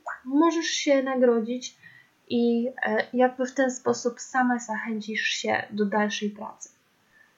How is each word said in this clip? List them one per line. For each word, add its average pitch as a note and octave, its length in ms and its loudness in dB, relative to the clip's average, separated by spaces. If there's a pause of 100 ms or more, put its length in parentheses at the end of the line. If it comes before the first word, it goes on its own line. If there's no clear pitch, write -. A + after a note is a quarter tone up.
(260)
możesz D#4+ 400 2
się C#4 380 2
nagrodzić B3 720 2 (560)
i, A#3+ 380 2 (160)
e, A3 280 0
jakby B3+ 320 2
w B3+ 80 -8
ten C4 180 2
sposób A#3+ 480 -2
sama B3 400 0
zachęcisz G#3+ 600 -6
się - 480 -2
do G#3 160 0
dalszej G#3 440 0
pracy. - 400 -14 (680)